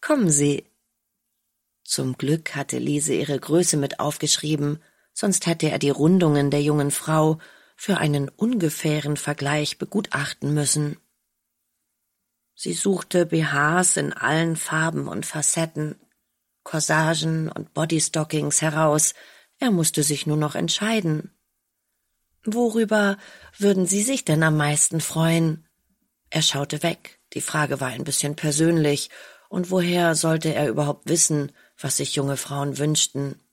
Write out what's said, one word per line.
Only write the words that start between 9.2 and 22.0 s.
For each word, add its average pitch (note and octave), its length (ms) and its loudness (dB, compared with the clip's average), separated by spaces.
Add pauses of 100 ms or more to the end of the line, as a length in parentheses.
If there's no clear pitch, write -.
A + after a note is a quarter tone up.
begutachten C#3+ 760 -4
müssen. D3 440 0 (1600)
Sie - 180 -8
suchte F3+ 520 0
B E3 200 0
Hs D3 500 2
in C#3+ 160 -2
allen D#3+ 460 0
Farben D#3 500 -2
und G#2+ 180 -8
Facetten, D#3 680 -4 (680)
Corsagen D#3+ 840 0
und - 240 -12
Bodystockings D#3 880 0
heraus. D#3 540 2 (420)
Er B3+ 140 0
musste D#3+ 320 2
sich D3 240 -2
nur D3+ 100 0
noch D3+ 180 -2
entscheiden. E3+ 760 -2 (1120)